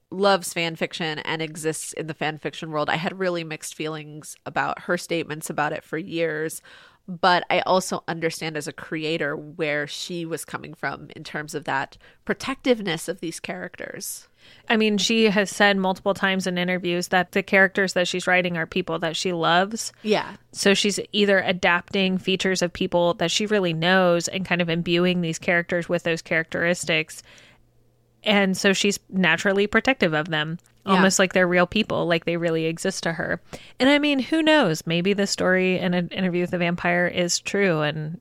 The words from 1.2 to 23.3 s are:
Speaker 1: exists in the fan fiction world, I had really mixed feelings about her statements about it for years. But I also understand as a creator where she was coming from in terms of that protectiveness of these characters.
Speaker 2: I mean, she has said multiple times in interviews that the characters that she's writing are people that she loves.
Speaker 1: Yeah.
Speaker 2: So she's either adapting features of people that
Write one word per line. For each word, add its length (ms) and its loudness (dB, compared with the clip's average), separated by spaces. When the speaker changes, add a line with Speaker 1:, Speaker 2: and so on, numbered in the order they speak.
Speaker 1:
exists 500 -6
in 160 -8
the 60 -8
fan 240 -4
fiction 340 -10
world, 180 0
I 60 2
had 240 -4
really 240 -2
mixed 320 -10
feelings 680 -10
about 380 -4
her 140 -2
statements 520 -6
about 240 -2
it 100 -8
for 140 -8
years. 640 -4
But 400 2
I 120 2
also 480 0
understand 480 -4
as 100 -6
a 60 -8
creator 640 -4
where 520 -4
she 380 -8
was 200 -8
coming 280 -12
from 420 -8
in 80 -16
terms 320 -10
of 80 -6
that 340 -4
protectiveness 800 -2
of 140 -8
these 180 -8
characters. 880 -12
Speaker 2:
I 80 4
mean, 200 4
she 280 4
has 240 4
said 280 4
multiple 360 0
times 340 0
in 100 0
interviews 520 -2
that 220 2
the 120 0
characters 500 4
that 160 2
she's 180 -4
writing 300 2
are 80 -4
people 340 -4
that 160 -4
she 180 -2
loves. 600 0
Speaker 1:
Yeah. 320 0
Speaker 2:
So 220 4
she's 260 0
either 260 4
adapting 800 0
features 440 0
of 120 0
people 420 0
that 160 -2